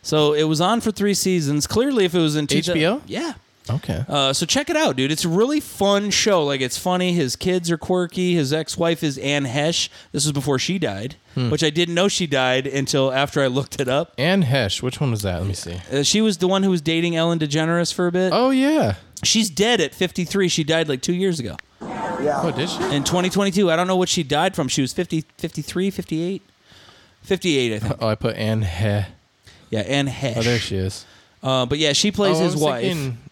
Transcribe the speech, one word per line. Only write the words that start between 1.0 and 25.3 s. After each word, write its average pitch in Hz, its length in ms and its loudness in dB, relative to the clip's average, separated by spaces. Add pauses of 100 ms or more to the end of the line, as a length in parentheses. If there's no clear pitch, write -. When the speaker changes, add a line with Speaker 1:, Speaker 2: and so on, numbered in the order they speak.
Speaker 1:
seasons. 151 520 0
Clearly, 240 380 2
if 170 100 0
it 180 60 2
was 156 160 2
in 147 100 -2
two 147 160 0
thou- 175 100 -2
Speaker 2:
H - 20 0
B 156 120 2
O? 254 200 0
Speaker 1:
Yeah. 254 280 -6 (340)
Speaker 2:
Okay. 117 400 -4
Speaker 1:
Uh, 139 240 0
so 160 140 -2
check 294 240 -2
it 311 60 0
out, 302 180 2
dude. 135 160 0
It's 156 140 -2
a 170 40 0
really 233 300 2
fun 202 520 0
show. 185 340 2
Like, 139 160 -2
it's 127 180 -2
funny. 180 340 0
His 151 220 0
kids 180 340 -2
are 170 80 2
quirky. 180 580 0
His 143 180 2
ex-wife 165 500 -2
is 139 160 -2
Anne 139 260 0
Hesh. 147 460 -2 (220)
This 147 120 -2
was 151 60 0
before 139 300 0
she 190 180 -2
died, 113 380 -6 (180)
Speaker 2:
Hmm. 123 160 -2
Speaker 1:
which 151 140 0
I 151 60 2
didn't 170 260 0
know 185 100 4
she 180 220 0
died 131 400 2
until 135 420 0
after 139 320 0
I 135 60 2
looked 127 320 -4
it 127 80 0
up. 143 300 0
Speaker 2:
Anne 180 240 2
Hesh. 123 420 0
Which 127 160 -4
one 139 100 2
was 104 120 -2
that? 90 180 -2
Let 98 80 -2
me 98 60 -4
see. 87 260 -10 (120)
Speaker 1:
Uh, 139 120 0
she 208 160 2
was 214 180 2
the 185 80 0
one 190 160 2
who 196 80 2
was 175 100 2
dating 165 360 0
Ellen 165 240 2
DeGeneres 160 520 0
for 180 140 0
a 170 60 0
bit. 185 200 2
Speaker 2:
Oh, 247 180 2
yeah. 262 460 2 (280)
Speaker 1:
She's 220 260 2
dead 202 300 2
at 143 160 0
fifty-three. 185 500 0
She 170 160 0
died, 160 260 0
like, 131 140 -2
two 175 120 -2
years 180 260 0
ago. 98 160 -8 (240)
Speaker 2:
Yeah. 139 640 -4
Oh, 156 80 0
did 143 180 -4
she? 170 100 -6 (140)
Speaker 1:
In 139 80 0
twenty 180 280 0
twenty-two. 196 380 2
I 160 60 4
don't 180 140 2
know 185 80 2
what 180 120 2
she 175 140 0
died 147 320 0
from. 139 140 -2
She - 120 0
was 127 120 0
fifty, 170 320 -4 (140)